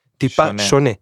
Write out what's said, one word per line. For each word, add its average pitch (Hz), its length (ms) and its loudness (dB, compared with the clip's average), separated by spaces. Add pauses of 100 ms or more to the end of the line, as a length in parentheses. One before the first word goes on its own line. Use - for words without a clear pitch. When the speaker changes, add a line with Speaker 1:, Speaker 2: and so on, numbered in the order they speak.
(180)
Speaker 1:
טיפה 139 280 0
Speaker 2:
שונה. 104 160 -4
Speaker 1:
שונה. 139 280 2 (120)